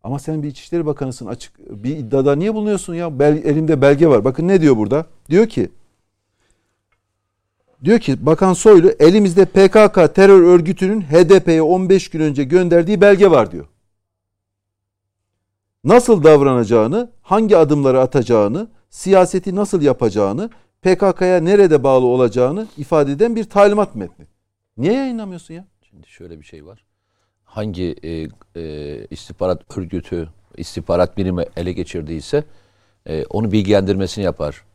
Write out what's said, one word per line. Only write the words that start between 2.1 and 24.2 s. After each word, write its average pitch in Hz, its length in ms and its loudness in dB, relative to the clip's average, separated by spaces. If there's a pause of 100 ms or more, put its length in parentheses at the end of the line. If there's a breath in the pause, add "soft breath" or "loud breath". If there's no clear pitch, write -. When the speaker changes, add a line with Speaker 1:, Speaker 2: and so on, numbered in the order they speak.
Speaker 1:
niye 196 180 -4
bulunuyorsun 208 400 -6
ya? 165 260 -10
Bel-, 151 260 0
elimde 151 360 -2
belge 143 260 2
var. 117 180 2
Bakın 151 220 -4
ne 190 140 2
diyor 139 160 2
burada? 107 280 -4 (240)
Diyor 202 180 2
ki, 110 220 -6 (2250)
diyor 214 160 2
ki 131 260 -6
Bakan 180 280 2
Soylu, 196 460 6
"Elimizde 185 460 4
P 190 220 2
K 208 240 4
K 160 220 2
terör 196 280 6
örgütünün 180 600 2
H 160 280 2
D 190 100 6
P'ye 160 220 0
on 180 280 -2
beş 190 200 0
gün 160 100 -10
önce 147 240 -4
gönderdiği 175 580 0
belge 196 300 4
var." 120 200 2
diyor. 76 140 -16 (2250)
Nasıl 214 400 2
davranacağını, 135 840 2 (120)
hangi 202 360 0
adımları 139 440 2
atacağını, 120 680 -2 (220)
siyaseti 185 680 -2
nasıl 196 260 -4
yapacağını, 120 680 -2 (320 soft breath)
P 185 160 0
K 190 180 0
K'ya 185 240 0
nerede 170 440 2
bağlı 131 220 2
olacağını 127 640 -2 (100)
ifade 147 340 -2
eden 214 240 -4
bir 226 80 -6
talimat 208 520 0
metni. 90 300 -16 (520)